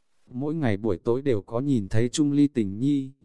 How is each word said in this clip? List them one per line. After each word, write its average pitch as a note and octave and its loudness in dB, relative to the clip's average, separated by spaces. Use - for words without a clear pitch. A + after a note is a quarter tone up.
Mỗi C3+ -4
ngày B2+ 0
buổi G#2 0
tối A#2+ 0
đều C3 0
có A#2 -6
nhìn C3 0
thấy A#2 2
Trung D3 0
Ly C#3+ 4
Tình G#2 -4
Nhi, C3+ -2